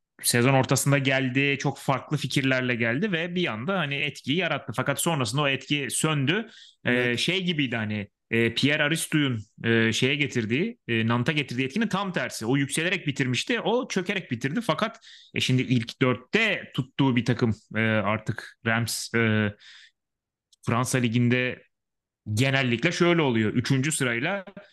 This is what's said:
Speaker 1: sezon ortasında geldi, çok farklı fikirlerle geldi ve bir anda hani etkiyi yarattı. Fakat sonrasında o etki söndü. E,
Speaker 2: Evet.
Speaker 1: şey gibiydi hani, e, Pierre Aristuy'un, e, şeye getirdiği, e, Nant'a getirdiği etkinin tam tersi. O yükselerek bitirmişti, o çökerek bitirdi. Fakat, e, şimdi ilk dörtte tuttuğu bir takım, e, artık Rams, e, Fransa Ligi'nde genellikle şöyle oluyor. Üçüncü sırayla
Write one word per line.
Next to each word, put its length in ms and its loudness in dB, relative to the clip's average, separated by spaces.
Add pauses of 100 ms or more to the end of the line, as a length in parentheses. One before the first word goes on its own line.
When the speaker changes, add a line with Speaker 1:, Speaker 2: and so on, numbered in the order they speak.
(220)
Speaker 1:
sezon 320 4
ortasında 440 4
geldi, 600 0
çok 180 -2
farklı 380 -2
fikirlerle 580 0
geldi 380 0
ve 220 -4
bir 120 -2
anda 320 -4
hani 160 -2
etkiyi 420 -4
yarattı. 400 -2
Fakat 240 -2
sonrasında 420 0
o 60 2
etki 420 -2
söndü. 580 0 (360)
E, 80 0
Speaker 2:
Evet. 260 0
Speaker 1:
şey 260 -2
gibiydi 320 -2
hani, 320 -4 (220)
e, 240 2
Pierre 280 2
Aristuy'un, 560 0 (260)
e, 280 4
şeye 220 2
getirdiği, 640 -2 (100)
e, 180 0
Nant'a 260 2
getirdiği 320 -2
etkinin 240 -2
tam 240 -4
tersi. 340 -6
O 100 2
yükselerek 500 -2
bitirmişti, 540 -2
o 280 0
çökerek 420 -4
bitirdi. 300 -4
Fakat, 400 -2 (340)
e, 60 -2
şimdi 220 2
ilk 400 0
dörtte 720 0
tuttuğu 420 0
bir 80 2
takım, 300 2 (200)
e, 60 0
artık 840 -2
Rams, 480 -2
e, 400 4 (1080)
Fransa 360 0
Ligi'nde 640 2 (720)
genellikle 580 2
şöyle 300 4
oluyor. 300 2
Üçüncü 400 0
sırayla 520 -2 (280)